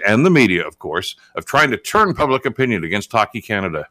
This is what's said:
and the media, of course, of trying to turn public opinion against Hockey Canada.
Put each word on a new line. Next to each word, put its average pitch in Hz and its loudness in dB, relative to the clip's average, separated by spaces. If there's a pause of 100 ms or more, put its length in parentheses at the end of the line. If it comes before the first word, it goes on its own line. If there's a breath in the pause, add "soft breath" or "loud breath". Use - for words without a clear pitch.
and 110 4
the 185 4
media, 95 4
of 76 -14
course, 82 -8 (180 soft breath)
of 80 -8
trying 143 2
to 107 -4
turn 202 0
public 131 0
opinion 117 -2
against 98 -6
Hockey 110 0
Canada. 92 -4